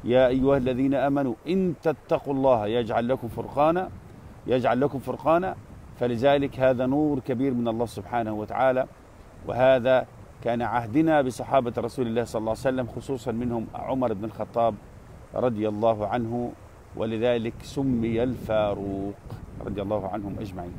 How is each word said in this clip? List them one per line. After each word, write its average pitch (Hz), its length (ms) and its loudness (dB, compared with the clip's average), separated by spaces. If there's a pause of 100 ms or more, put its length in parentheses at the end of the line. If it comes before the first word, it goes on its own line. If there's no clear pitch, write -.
"يا 127 240 6
أيها 131 280 4
الذين 131 380 2
آمنوا 139 400 0 (140)
إن 185 340 2
تتقوا 143 520 -2
الله 131 320 4
يجعل 117 420 0
لكم 123 200 -2
فرقانا، 151 600 0 (560)
يجعل 123 340 2
لكم 143 180 0
فرقانا". 160 560 0 (420)
فلذلك 131 640 2
هذا 127 260 4
نور 147 320 2
كبير 127 360 -2
من 120 140 0
الله 113 180 0
سبحانه 110 460 -4
وتعالى، 120 540 0 (600)
وهذا 127 600 4 (380)
كان 120 180 0
عهدنا 123 600 2
بصحابة 123 560 0
رسول 117 280 -2
الله 117 180 0
صلى 113 160 -4
الله 110 100 -2
عليه 110 100 -4
وسلم، 131 260 0
خصوصا 123 460 -6
منهم 117 420 -2
عمر 127 380 -2
بن 101 120 -6
الخطاب 110 500 0 (600)
رضي 107 340 0
الله 107 380 2
عنه، 120 460 -2 (440)
ولذلك 113 680 0
سمي 117 600 0
الفاروق 101 920 -2 (520)
رضي 101 160 -6
الله 98 260 -2
عنهم 101 320 -6
أجمعين. 92 380 -10